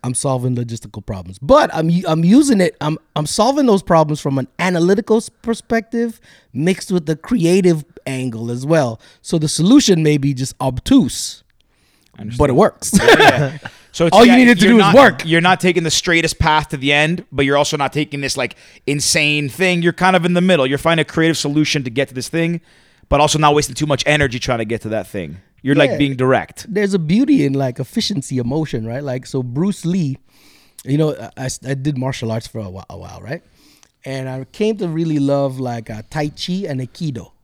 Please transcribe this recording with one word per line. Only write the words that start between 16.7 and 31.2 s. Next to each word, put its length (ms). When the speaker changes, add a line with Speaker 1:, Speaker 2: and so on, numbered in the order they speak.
Speaker 2:
the 160
end, 380
but 120
you're 140
also 180
not 160
taking 300
this, 160
like, 180
insane 640
thing. 320
You're 120
kind 220
of 100
in 100
the 60
middle. 260
You're 100
finding 240
a 40
creative 340
solution 460
to 40
get 200
to 40
this 160
thing, 320
but 100
also 200
not 160
wasting 180
too 140
much 180
energy 320
trying 220
to 60
get 180
to 60
that 180
thing. 300
You're, 120
like, 140
Speaker 1:
Yeah. 80
Speaker 2:
being 180
direct. 560
Speaker 1:
There's 220
a 60
beauty 460
in, 80
like, 260
efficiency 580
of 80
motion, 400
right? 180
Like, 220
so 160
Bruce 440
Lee, 340
you 140
know, 160
I, 200